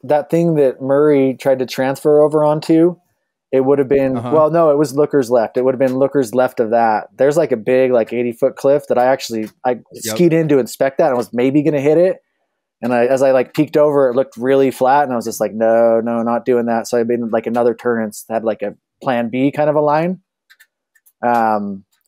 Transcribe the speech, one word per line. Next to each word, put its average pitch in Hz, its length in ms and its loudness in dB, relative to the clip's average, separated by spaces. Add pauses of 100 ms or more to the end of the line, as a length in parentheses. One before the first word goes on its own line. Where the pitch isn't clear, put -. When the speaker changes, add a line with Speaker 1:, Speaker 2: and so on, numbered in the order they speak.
Speaker 1:
that 143 300 -2
thing 170 240 0
that 135 260 2
Murray 135 540 2
tried 131 240 0
to 123 80 -4
transfer 139 540 0
over 151 220 2
onto, 160 520 2 (560)
it 131 140 2
would 139 140 2
have 135 80 0
been, 135 280 0
Speaker 2:
Uh-huh. 120 160 -6
Speaker 1:
well, 156 200 2
no, 165 180 2
it 143 80 2
was 143 180 -2
lookers 143 360 0
left. 117 260 0
It 127 80 0
would 131 80 0
have 120 60 -6
been 131 180 0
lookers 131 380 -2
left 127 240 -2
of 113 100 0
that. 113 380 0 (100)
There's, 143 180 2
like, 160 160 0
a 120 60 -2
big, 127 340 0
like, 113 220 0
eighty-foot 120 420 -4
cliff 143 320 0
that 123 120 0
I 123 60 2
actually, 113 440 -4 (160)
I 123 140 -2 (120)
Speaker 2:
Yep. - 120 -20 (120)
Speaker 1:
skied 170 180 2
in 165 160 0
to 139 100 2
inspect 135 400 -4
that 165 100 4
and 123 80 -2
was 123 160 -6
maybe 135 300 0
gonna 147 180 -2
hit 151 160 2
it. 180 240 2 (640)
And 120 100 -2
I, 120 140 2
as 135 160 0
I, 135 80 4
like, 127 240 0
peeked 151 200 -2
over, 147 320 4
it 120 80 0
looked 131 220 -2
really 135 320 2
flat, 131 360 2
and 127 80 -6
I - 20 -4
was 113 100 -4
just 113 160 -8
like, 104 120 -4
"No, 113 460 2
no, 117 220 -4
not 117 240 -2
doing 120 220 0
that." 113 200 -2
So 120 120 -2
I 117 40 0
made, 120 160 -2 (120)
like, 113 160 -2
another 120 260 0
turn 117 300 -4
and 107 60 -6
s-, - 200 -18
had, 110 140 -4
like, 110 180 -4
a 101 160 -10 (240)
plan 120 280 -4
B 131 220 -2
kind 151 180 -2
of 147 60 0
a 151 60 0
line. 160 400 -2 (1040)
Um, 107 600 -2 (220)